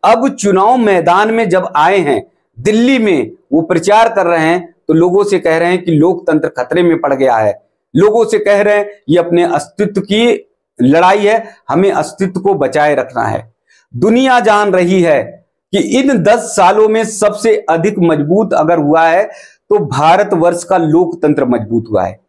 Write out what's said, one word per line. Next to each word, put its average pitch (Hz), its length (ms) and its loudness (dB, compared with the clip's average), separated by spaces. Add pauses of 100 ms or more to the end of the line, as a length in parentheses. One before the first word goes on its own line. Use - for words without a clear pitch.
अब 240 260 2
चुनाव 202 480 0
मैदान 196 560 0
में 226 160 -2
जब 180 260 -2
आए 170 220 2
हैं, 143 240 -2 (360)
दिल्ली 226 420 2
में 160 320 0 (220)
वो 160 80 2
प्रचार 190 480 2
कर 196 160 -2
रहे 170 200 0
हैं, 175 300 -2 (120)
तो 156 60 0
लोगों 180 300 2
से 196 160 0
कह 160 180 0
रहे 170 120 0
हैं 180 140 -2
कि 175 80 -2
लोकतंत्र 160 580 0
खतरे 156 340 -4
में 165 180 0
पड़ 139 120 -2
गया 131 220 0
है, 107 260 -2 (320)
लोगों 214 320 2
से 220 140 -2
कह 202 220 0
रहे 208 160 2
हैं 202 100 -2 (220)
ये 165 80 2
अपने 170 260 0
अस्तित्व 196 580 -4
की 220 460 -2 (320)
लड़ाई 175 460 2
है, 226 180 0 (260)
हमें 180 220 0
अस्तित्व 185 480 -6
को 196 140 0
बचाए 147 420 0
रखना 123 280 -4
है। 110 300 -8 (400)
दुनिया 240 460 2
जान 208 320 0
रही 185 300 2
है 151 200 2 (520)
कि 196 60 0 (200)
इन 269 180 0
दस 220 380 0
सालों 208 340 2
में 220 140 0
सबसे 214 520 -2 (140)
अधिक 165 300 -2
मजबूत 170 540 0
अगर 165 240 0
हुआ 160 300 2
है 175 220 0 (400)
तो 208 100 2
भारतवर्ष 170 840 0
का 190 140 -2
लोकतंत्र 160 680 0
मजबूत 113 460 -2
हुआ 95 120 0
है। 92 260 -8